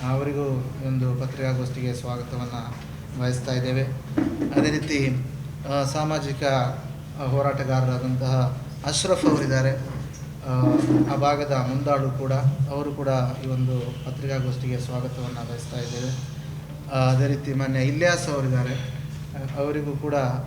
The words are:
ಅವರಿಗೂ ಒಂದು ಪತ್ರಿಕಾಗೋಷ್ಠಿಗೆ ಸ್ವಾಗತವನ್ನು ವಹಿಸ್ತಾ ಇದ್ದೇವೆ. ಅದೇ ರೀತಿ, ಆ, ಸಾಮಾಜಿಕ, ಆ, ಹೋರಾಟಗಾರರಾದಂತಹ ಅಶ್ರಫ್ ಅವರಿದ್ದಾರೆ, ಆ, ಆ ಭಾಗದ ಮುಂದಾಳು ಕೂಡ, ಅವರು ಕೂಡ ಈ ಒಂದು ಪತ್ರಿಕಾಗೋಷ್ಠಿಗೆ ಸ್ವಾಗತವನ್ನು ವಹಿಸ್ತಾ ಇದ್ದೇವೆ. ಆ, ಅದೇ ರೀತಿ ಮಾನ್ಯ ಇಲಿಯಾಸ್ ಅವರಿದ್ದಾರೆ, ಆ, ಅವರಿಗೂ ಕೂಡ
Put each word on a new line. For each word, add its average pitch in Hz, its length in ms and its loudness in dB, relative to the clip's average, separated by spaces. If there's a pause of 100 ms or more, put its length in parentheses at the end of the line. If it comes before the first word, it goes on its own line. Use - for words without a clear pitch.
ಅವರಿಗೂ 143 360 0 (420)
ಒಂದು 127 280 0
ಪತ್ರಿಕಾಗೋಷ್ಠಿಗೆ 127 800 -2
ಸ್ವಾಗತವನ್ನು 120 800 -6 (460)
ವಹಿಸ್ತಾ 127 300 0
ಇದ್ದೇವೆ. 127 300 0 (800)
ಅದೇ 151 100 4
ರೀತಿ, 135 540 0 (440)
ಆ, 139 160 2
ಸಾಮಾಜಿಕ, 147 600 -2
ಆ, 135 800 -2
ಹೋರಾಟಗಾರರಾದಂತಹ 127 1400 2 (240)
ಅಶ್ರಫ್ 156 380 2
ಅವರಿದ್ದಾರೆ, 135 480 4
ಆ, - 880 -4 (520)
ಆ 139 40 2
ಭಾಗದ 143 360 2
ಮುಂದಾಳು 135 580 2
ಕೂಡ, 131 220 0 (380)
ಅವರು 143 220 -2
ಕೂಡ 135 160 -2 (360)
ಈ 131 40 -2
ಒಂದು 127 320 2
ಪತ್ರಿಕಾಗೋಷ್ಠಿಗೆ 127 960 -2
ಸ್ವಾಗತವನ್ನು 123 640 -4 (100)
ವಹಿಸ್ತಾ 120 300 -6
ಇದ್ದೇವೆ. 123 560 -4 (560)
ಆ, 135 60 2
ಅದೇ 131 280 6
ರೀತಿ 139 280 0
ಮಾನ್ಯ 135 260 2
ಇಲಿಯಾಸ್ 160 480 4
ಅವರಿದ್ದಾರೆ, 131 460 2
ಆ, - 840 -6
ಅವರಿಗೂ 147 340 0
ಕೂಡ 147 220 -2 (320)